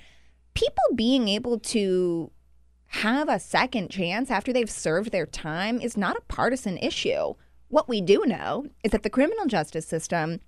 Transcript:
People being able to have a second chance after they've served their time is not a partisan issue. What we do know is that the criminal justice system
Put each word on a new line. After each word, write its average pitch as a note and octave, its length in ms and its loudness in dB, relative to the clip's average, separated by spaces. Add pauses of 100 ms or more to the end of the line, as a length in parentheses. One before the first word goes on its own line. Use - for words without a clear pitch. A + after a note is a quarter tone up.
(560)
People D5 280 0 (120)
being A#3+ 340 4
able A#3 300 0
to F3+ 720 0 (640)
have C4+ 360 0
a A3 100 2
second G#3 520 0
chance F#3+ 400 -2
after G#3+ 200 -2
they've A#3+ 180 2
served F#3+ 420 -2
their E3+ 160 0
time F#3+ 520 -4
is A#3 160 -6
not G3+ 220 0
a A#4+ 40 -6
partisan A#3 580 -2
issue. D#2+ 560 -2 (320)
What D4 200 2
we A3+ 140 0
do G3+ 240 6
know D#3+ 400 -2 (180)
is G#3+ 100 2
that G#3+ 100 0
the G#3 80 -2
criminal F#4 340 2
justice D#3+ 400 -2
system E3 640 -2